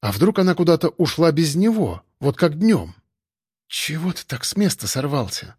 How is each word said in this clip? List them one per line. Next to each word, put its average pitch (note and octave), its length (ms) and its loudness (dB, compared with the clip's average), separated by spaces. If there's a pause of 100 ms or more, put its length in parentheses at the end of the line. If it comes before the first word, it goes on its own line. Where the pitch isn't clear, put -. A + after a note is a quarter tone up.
А A2 100 -4
вдруг D3+ 280 2
она F#3 160 4
куда-то E3+ 340 2
ушла E3 420 0
без D3+ 240 0
него, F#3 480 0 (160)
вот C3+ 180 0
как D#3 200 0
днём? D#3+ 380 2 (720)
Чего D#3+ 440 -4
ты - 140 -8
так - 200 -10
с - 100 -6
места G3 320 0
сорвался? C3 720 -4